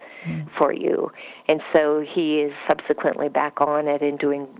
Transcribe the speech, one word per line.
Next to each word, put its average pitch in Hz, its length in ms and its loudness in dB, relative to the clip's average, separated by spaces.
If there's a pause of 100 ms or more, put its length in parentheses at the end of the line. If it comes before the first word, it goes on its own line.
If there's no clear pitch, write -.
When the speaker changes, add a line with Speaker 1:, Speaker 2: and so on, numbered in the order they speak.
(260)
Speaker 1:
Mm. 160 320 -6
Speaker 2:
for 143 160 4
you." - 360 0 (380)
And 156 140 4 (100)
so 151 320 4 (120)
he 151 260 2
is 143 100 0 (160)
subsequently 151 640 0
back 143 320 -2
on 147 260 2
it 143 140 0
and 143 180 0
doing 143 280 0 (120)